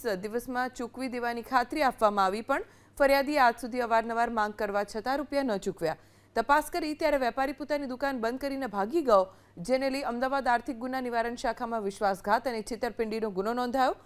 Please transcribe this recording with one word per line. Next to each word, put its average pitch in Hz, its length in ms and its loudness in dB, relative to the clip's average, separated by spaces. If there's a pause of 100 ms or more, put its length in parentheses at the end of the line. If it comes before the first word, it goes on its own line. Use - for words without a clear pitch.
(220)
દિવસમાં 247 500 -4
ચૂકવી 247 400 -8
દેવાની 233 320 -4
ખાતરી 262 440 0
આપવામાં 202 380 2
આવી, 208 160 -2
પણ 311 220 -2 (340)
ફરિયાદીએ 277 400 4
આજ 233 260 6
સુધી 247 220 -2
અવારનવાર 226 440 2
માંગ 214 240 -2
કરવા 202 320 -2
છતાં 247 340 -4
રૂપિયા 277 280 -2
ન 196 180 -2
ચૂકવ્યા. 160 320 -4 (380)
તપાસ 285 340 4
કરી 311 240 -4
ત્યારે 294 300 2
વેપારી 269 360 -2
પોતાની 285 320 -4
દુકાન 262 320 -4
બંધ 240 180 -2
કરીને 269 260 -4
ભાગી 214 420 0
ગયો, 196 120 8 (380)
જેને 262 300 0
લઈ 277 140 -2
અમદાવાદ 254 500 0
આર્થિક 233 280 -2
ગુના 254 240 -4
નિવારણ 233 320 -2
શાખામાં 226 480 -4
વિશ્વાસઘાત 202 640 0
અને 226 120 -2
છેતરપિંડીનો 220 680 -4
ગુનો 196 240 -2
નોંધાયો. 254 400 2 (120)